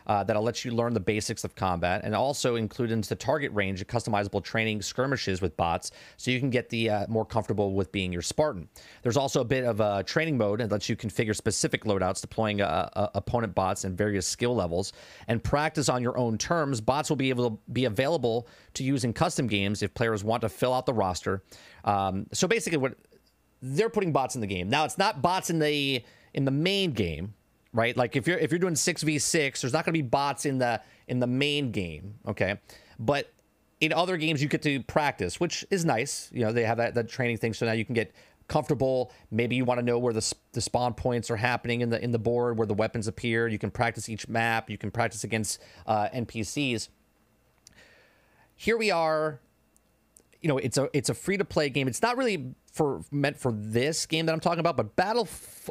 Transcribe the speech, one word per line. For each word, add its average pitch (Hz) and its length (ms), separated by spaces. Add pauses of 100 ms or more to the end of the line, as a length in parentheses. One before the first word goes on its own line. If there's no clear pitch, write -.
uh, 101 180
that'll 107 180
let 117 220
you 123 60
learn 117 220
the 110 60
basics 107 460
of 90 100
combat, 90 480
and 107 100
also 123 440
include 113 340
into 113 160
the - 80
target 143 380
range 98 260
and 101 80
customizable 104 560
training 110 380
skirmishes 117 600
with 90 140
bots, 85 360 (260)
so - 140
you 127 100
can 139 80
get 120 180
the, 113 220
uh, 101 180
more 110 160
comfortable 104 520
with 98 180
being 92 180
your 87 100
Spartan. 120 460 (360)
There's 120 120
also 139 240
a 123 60
bit 127 180
of 117 160
a 101 240
training 156 340
mode 107 220
that 117 100
lets 104 200
you 117 80
configure 110 360
specific - 520
loadouts, 98 340
deploying, 107 400
uh, 90 340
uh, 101 220
opponent 107 400
bots 95 300
and 92 120
various 104 300
skill 120 260
levels, 92 380 (380)
and 113 120
practice 151 460
on 127 140
your 120 160
own 117 200
terms. 139 440
Bots 131 280
will 156 60
be 131 140
able 123 220
to 107 60 (140)
be 123 140
available 123 640 (240)
to - 100
use 131 220
in 117 80
custom 160 340
games 101 340
if 101 120
players 110 320
want 110 160
to 110 80
fill 127 240
out 127 120
the 139 80
roster. 98 480 (440)
Um, 98 480
so 185 160
basically, 190 300
what 131 180 (680)
they're 156 240
putting 202 220
bots 135 240
in 123 60
the 104 60
game. 92 200
Now, 139 160
it's 143 140
not 196 240
bots 180 280
in 170 80
the, 143 460 (300)
in 139 100
the 135 80
main 180 400
game, 92 420 (380)
right? 117 240
Like, 123 220
if 131 100
you're, 175 100
if 143 140
you're 170 80
doing 175 160
six 156 280
v 151 160
six, 143 420
there's 127 100
not 156 140
gonna 170 80
be 160 80
bots 139 440
in 139 120
the, 120 240 (260)
in 123 140
the 123 60
main 139 440
game, 92 440 (120)
okay? 101 320 (400)
But 139 320 (480)
in 160 140
other 180 240
games, 151 260
you 147 60
get 156 140
to 139 200
practice, 139 560
which - 300
is 180 160
nice. - 480
You 120 80
know, 110 100
they 120 140
have 113 100
that, 117 200
that 117 120
training 120 300
thing, 113 160
so - 120
now 113 60
you 113 140
can 131 100
get 113 160 (380)
comfortable. 131 640 (180)
Maybe 117 240
you 127 80
wanna 123 200
know 120 140
where 123 140
the 110 60
s-, - 180 (160)
the - 80
spawn 120 340
points 120 380
are 117 60
happening 120 420
in 120 100
the, 113 140
in 120 80
the 117 80
board, 120 380
where 110 100
the 104 60
weapons 107 340
appear. 117 400
You 107 120
can 104 120
practice 117 380
each 110 180
map. 113 420
You 104 80
can 104 140
practice 117 320
against, 110 380 (260)
uh, 107 240
N 120 140
P 110 180
Cs. 123 460 (1700)
Here 220 200
we 214 160
are. 156 480 (1040)
You 160 80
know, 135 80
it's 127 200
a, 135 140
it's 143 160
a 131 60
free-to-play 185 560
game. 135 180
It's 123 140
not 240 160
really 190 360 (200)
for, 139 260 (120)
meant 143 260
for 123 160
this 113 520
game 160 200
that 160 80
I'm 160 80
talking 170 180
about, 165 160
but 107 220
Battle-, 208 320 (420)